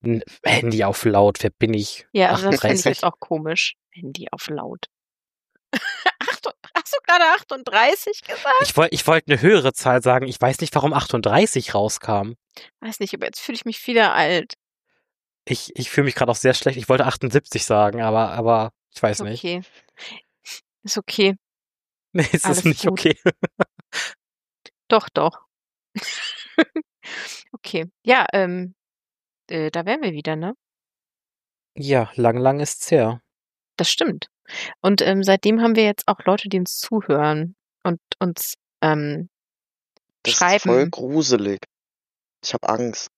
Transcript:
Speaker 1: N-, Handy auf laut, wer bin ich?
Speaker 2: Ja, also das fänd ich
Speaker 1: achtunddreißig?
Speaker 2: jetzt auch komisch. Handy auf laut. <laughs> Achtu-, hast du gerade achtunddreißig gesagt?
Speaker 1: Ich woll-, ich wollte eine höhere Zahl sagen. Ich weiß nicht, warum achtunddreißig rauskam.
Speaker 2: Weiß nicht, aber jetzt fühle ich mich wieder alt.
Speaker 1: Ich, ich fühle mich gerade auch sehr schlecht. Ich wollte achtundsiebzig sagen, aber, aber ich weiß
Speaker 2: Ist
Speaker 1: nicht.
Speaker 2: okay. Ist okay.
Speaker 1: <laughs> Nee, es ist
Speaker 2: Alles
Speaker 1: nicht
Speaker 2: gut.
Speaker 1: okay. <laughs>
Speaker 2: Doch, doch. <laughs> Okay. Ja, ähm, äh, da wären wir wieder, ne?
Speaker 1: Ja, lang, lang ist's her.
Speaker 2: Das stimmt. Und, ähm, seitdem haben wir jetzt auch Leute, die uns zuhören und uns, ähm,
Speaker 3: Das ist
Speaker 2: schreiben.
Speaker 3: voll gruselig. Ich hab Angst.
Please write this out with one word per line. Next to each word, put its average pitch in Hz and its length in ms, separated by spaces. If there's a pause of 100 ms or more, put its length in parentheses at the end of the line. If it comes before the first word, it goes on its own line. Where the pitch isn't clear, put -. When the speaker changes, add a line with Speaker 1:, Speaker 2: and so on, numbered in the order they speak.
Speaker 1:
N-, 117 220 (220)
Handy 110 400
auf - 180
laut, 101 400
wer 104 60
bin 113 240
ich? - 400
Speaker 2:
Ja, 185 160
also 185 200
das - 120
fänd - 140
ich 185 40
Speaker 1:
achtunddreißig? - 60
Speaker 2:
jetzt 190 180
auch 175 160
komisch. 156 560 (160)
Handy 156 400
auf - 160
laut. - 380 (880)
<laughs> - 460
Achtu-, - 320 (220)
hast - 200
du - 100
gerade 349 200 (120)
achtunddreißig 269 880
gesagt? - 380
Speaker 1:
Ich - 160
woll-, 160 140
ich 151 160
wollte 156 240
eine 120 100
höhere 147 320
Zahl 127 280
sagen. 127 260
Ich - 120
weiß 127 220
nicht, 160 140
warum 147 180
achtunddreißig 123 840
rauskam. 107 580 (480)
Speaker 2:
Weiß 220 180
nicht, 202 140
aber 190 120
jetzt - 160
fühle 247 160
ich - 80
mich 226 220
wieder 226 260
alt. 165 400 (920)
Speaker 1:
Ich, - 300
ich 123 140
fühle 143 160
mich 131 100
gerade 123 160
auch 113 60
sehr 131 160
schlecht. 131 240
Ich 117 120
wollte 131 160
achtundsiebzig - 600
sagen, 104 360
aber, 110 300
aber 113 400 (240)
ich - 80
weiß 104 160
Speaker 2:
Ist 101 60
Speaker 1:
nicht. 113 180
Speaker 2:
okay. 175 180 (1200)
Ist 214 140
okay. 196 380 (400)
Speaker 1:
<laughs> - 380
Nee, 170 140
es - 60
ist 160 120
Speaker 2:
Alles 180 180
Speaker 1:
nicht 160 220
Speaker 2:
gut. 165 60
Speaker 1:
okay. 175 320
<laughs> - 1600
Speaker 2:
Doch, 220 220
doch. 156 320 (540)
<laughs> - 880 (680)
Okay. 175 340 (180)
Ja, 247 300
ähm, 180 400 (760)
äh, 156 220
da 170 140
wären 262 160
wir 208 120
wieder, 156 220
ne? 175 180 (1200)
Speaker 1:
Ja, 123 380
lang, 117 220
lang 135 220
ist's - 320
her. 120 300 (560)
Speaker 2:
Das 170 120
stimmt. 254 380 (540)
Und, 196 200
ähm, 196 220
seitdem 202 380
haben 226 140
wir 220 80
jetzt 208 240
auch 202 180
Leute, 196 240
die 190 100
uns - 180
zuhören 151 800 (280)
und 175 160 (200)
uns, - 340 (280)
ähm, 151 480 (960)
Speaker 3:
Das - 100
ist - 60
Speaker 2:
schreiben. 180 220
Speaker 3:
voll 139 280
gruselig. 127 720 (840)
Ich - 100
hab - 160
Angst. 113 480